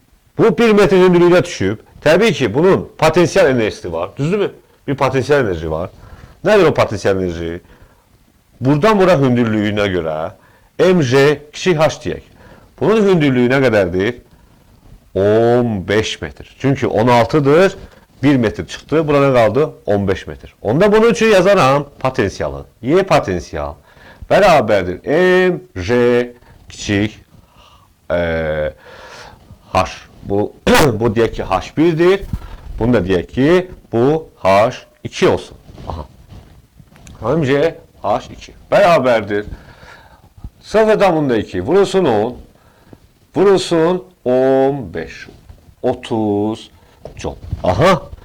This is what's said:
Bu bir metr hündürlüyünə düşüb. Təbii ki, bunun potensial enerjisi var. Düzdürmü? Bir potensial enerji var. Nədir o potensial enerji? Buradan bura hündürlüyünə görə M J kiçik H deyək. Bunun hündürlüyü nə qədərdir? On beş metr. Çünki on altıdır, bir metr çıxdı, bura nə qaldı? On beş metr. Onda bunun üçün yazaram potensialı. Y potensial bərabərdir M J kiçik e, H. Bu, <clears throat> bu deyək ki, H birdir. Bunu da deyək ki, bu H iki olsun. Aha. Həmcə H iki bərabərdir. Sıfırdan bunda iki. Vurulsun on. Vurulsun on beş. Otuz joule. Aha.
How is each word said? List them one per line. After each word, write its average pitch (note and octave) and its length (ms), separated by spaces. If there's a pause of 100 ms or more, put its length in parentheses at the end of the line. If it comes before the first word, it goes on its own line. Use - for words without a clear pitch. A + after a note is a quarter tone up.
(380)
Bu G3+ 200
bir A3+ 140
metr G3+ 240
hündürlüyünə F3 480
düşüb. G#2 340 (260)
Təbii F3+ 300
ki, A2+ 200
bunun D3+ 440
potensial D#3+ 520
enerjisi G#2+ 440
var. F2 240
Düzdürmü? E3+ 340 (360)
Bir C#3 80
potensial C3 440
enerji E2+ 320
var. D#2+ 180 (560)
Nədir G3+ 200
o C#3 80
potensial G2 440
enerji? E2+ 440 (1000)
Buradan D3+ 380
bura F3+ 140
hündürlüyünə A2 800
görə D#2+ 400 (480)
M F3+ 240
J C#3 380 (120)
kiçik F3 260
H D3+ 260
deyək. E2 180 (560)
Bunun G3+ 300
hündürlüyü C3+ 420
nə C#3 160
qədərdir? G2 480 (1000)
On A2 720
beş G#2+ 340
metr. - 380
Çünki C#3 280
on A2 200
altıdır, C#3+ 680 (480)
bir C#3+ 120
metr G#2 300
çıxdı, D3+ 420
bura D#3 100
nə C#3 160
qaldı? A#2+ 360 (160)
On G2+ 220
beş F#2+ 200
metr. - 340
Onda D#3 300
bunun A3 200
üçün A3 200
yazaram E3+ 540 (140)
potensialı. F2 640 (160)
Y D#3+ 220
potensial F2+ 680 (560)
bərabərdir A2+ 760
M F3+ 540 (160)
J A#2+ 560 (380)
kiçik G#2 560 (880)
e, D#2+ 640 (1000)
H. F#2 120 (380)
Bu, G2+ 300 (140)
<clears throat> D3 320
bu A2+ 160
deyək A2+ 180
ki, G2+ 100
H F#2 340
birdir. F3 480 (540)
Bunu A#2+ 140
da G#2 120
deyək F2+ 220
ki, F3 440 (200)
bu C#3 460
H G2+ 480 (180)
iki - 240
olsun. - 300 (300)
Aha. D#2+ 180 (1160)
Həmcə C#3+ 540 (280)
H G#2+ 300
iki - 220 (160)
bərabərdir. B2 720 (1160)
Sıfırdan G3+ 540
bunda C#3 220
iki. G2 240
Vurulsun F#3 440
on. A#2 320 (960)
Vurulsun F3+ 680 (220)
on C3 680
beş. - 340 (540)
Otuz A2 880 (460)
joule. - 220 (260)
Aha. B2+ 380 (240)